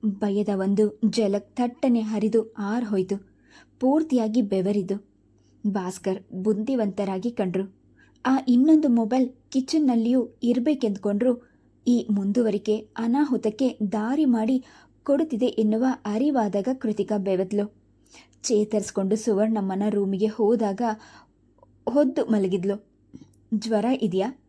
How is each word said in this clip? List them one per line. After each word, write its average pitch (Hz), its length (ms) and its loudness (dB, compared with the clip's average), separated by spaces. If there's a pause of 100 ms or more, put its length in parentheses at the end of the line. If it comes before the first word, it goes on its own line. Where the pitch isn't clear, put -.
ಭಯದ 202 480 -2
ಒಂದು 202 500 0
ಜಲಕ್ 208 520 -2
ಥಟ್ಟನೆ 247 440 0
ಹರಿದು 220 520 0
ಆರ್ಹೋಯ್ತು. 202 640 -4 (640)
ಪೂರ್ತಿಯಾಗಿ 254 640 2
ಬೆವರಿದ್ದು. 196 680 -2 (560)
ಭಾಸ್ಕರ್ 190 560 -4 (100)
ಬುದ್ಧಿವಂತರಾಗಿ 202 1000 -2
ಕಂಡ್ರು. 190 460 -4 (500)
ಆ 262 120 2 (100)
ಇನ್ನೊಂದು 294 400 6
ಮೊಬೈಲ್ 240 420 2 (200)
ಕಿಚನ್ನಲ್ಲಿಯೂ 262 760 2 (140)
ಇರ್ಬೇಕೆಂದ್ಕೊಂಡ್ರು. 240 1080 0 (360)
ಈ 240 240 2
ಮುಂದುವರಿಕೆ 208 680 0
ಅನಾಹುತಕ್ಕೆ 247 1000 -2 (140)
ದಾರಿ 240 320 0
ಮಾಡಿ 247 400 2 (400)
ಕೊಡುತ್ತಿದೆ 277 420 0
ಎನ್ನುವ 220 380 0 (200)
ಅರಿವಾದಾಗ 214 680 0
ಕೃತಿಕಾ 214 440 -4
ಬೆವತ್ಲು. 196 560 -2 (680)
ಚೇತರಿಸ್ಕೊಂಡು 208 760 0
ಸುವರ್ಣಮ್ಮನ 208 720 0
ರೂಮಿಗೆ 196 380 0
ಹೋದಾಗ 214 560 0 (1040)
ಹೊದ್ದು 262 360 2
ಮಲಗಿದ್ಲು. 196 640 0 (680)
"ಜ್ವರ 214 300 -2 (180)
ಇದ್ಯಾ?" 190 300 0 (160)